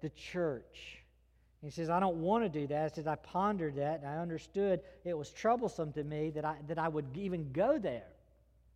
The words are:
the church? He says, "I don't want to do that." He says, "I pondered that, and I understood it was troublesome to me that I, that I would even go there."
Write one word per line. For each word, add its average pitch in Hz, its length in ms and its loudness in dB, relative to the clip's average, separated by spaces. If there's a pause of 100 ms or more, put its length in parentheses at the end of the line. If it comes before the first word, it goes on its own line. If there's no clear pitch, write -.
the 156 80 -4
church? - 960 -4 (580)
He 151 80 -10
says, 165 220 -4
"I 180 80 4
don't 185 180 4
want 208 280 4
to 185 40 2
do 147 160 0
that." 147 260 2
He - 40 -10
says, 151 100 -4
"I 151 100 2
pondered 180 600 0
that, 147 240 0
and 143 100 -8
I 151 80 -4
understood 175 640 0 (240)
it 175 100 -2
was 143 140 -6
troublesome 214 640 2
to 151 100 -4
me 151 280 -2
that 151 140 -2
I, 156 120 -2 (100)
that 165 120 -2
I 165 80 2
would 147 280 -2
even 175 360 -2
go 226 260 4
there." 131 300 -2 (680)